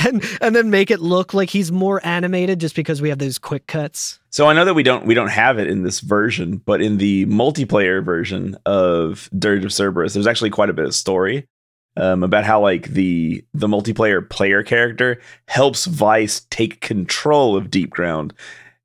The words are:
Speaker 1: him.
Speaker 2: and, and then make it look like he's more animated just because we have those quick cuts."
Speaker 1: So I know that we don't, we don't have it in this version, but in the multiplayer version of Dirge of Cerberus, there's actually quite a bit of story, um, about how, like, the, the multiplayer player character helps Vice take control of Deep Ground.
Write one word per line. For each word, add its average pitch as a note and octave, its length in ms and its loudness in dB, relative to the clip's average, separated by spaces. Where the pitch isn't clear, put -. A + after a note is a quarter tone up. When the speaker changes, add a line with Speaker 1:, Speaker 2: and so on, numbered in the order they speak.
Speaker 1:
him. B3 160 0
Speaker 2:
and, F#3+ 260 -6
and A3+ 140 2
then A3+ 120 2
make G3 220 2
it G3+ 100 0
look F3+ 320 0
like G3 160 0
he's F#3+ 220 -2
more F#3+ 340 -2
animated F3+ 540 -2
just D#3+ 160 -4
because D3+ 260 -4
we D3+ 80 -2
have C#3+ 100 -2
those C#3 200 -4
quick - 300 -10
cuts." - 500 -8
Speaker 1:
So D3 180 4
I D3+ 40 8
know D#3+ 120 4
that F#3+ 100 4
we D#3 80 4
don't, B2+ 240 2
we A2+ 80 6
don't A2+ 160 2
have A2+ 280 2
it G2 100 -2
in F#2 160 -2
this F#2+ 160 -6
version, G#2 580 0
but G2 240 0
in G#2+ 160 0
the G2 280 2
multiplayer G#2 800 0
version F#2 640 -4
of F2+ 720 0
Dirge G2+ 260 2
of G2+ 80 -6
Cerberus, F2 400 0
there's G2+ 140 0
actually A2+ 240 0
quite G2+ 200 2
a F2 40 -4
bit D#2 100 -2
of C2+ 100 -4
story, G2 520 -2
um, F#2 280 0
about G2+ 200 2
how, G#2+ 160 4
like, G2 280 2
the, F2 560 -2
the G#2+ 140 -2
multiplayer G#2 600 0
player G2 360 0
character A#2+ 560 0
helps C3+ 400 0
Vice A2 640 0
take - 300 -4
control A#2 760 0
of F#2+ 140 -4
Deep F2+ 200 -2
Ground. D#2+ 440 -4